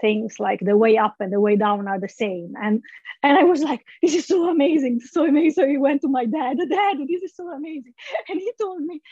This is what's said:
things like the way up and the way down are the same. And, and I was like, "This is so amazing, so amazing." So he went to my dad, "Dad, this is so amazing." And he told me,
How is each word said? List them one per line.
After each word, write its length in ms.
things 400
like 200
the 180
way 180
up 240
and 100
the 100
way 160
down 300
are 140
the 80
same. 540
And, 180
and 140
I 80
was 180
like, 220
"This 140
is 120
so 220
amazing, 520
so 260
amazing." 260
So 60
he 80
went 260
to 60
my 160
dad, 320
"Dad, 260
this 160
is 140
so 160
amazing." 400
And 100
he 180
told 220
me, 300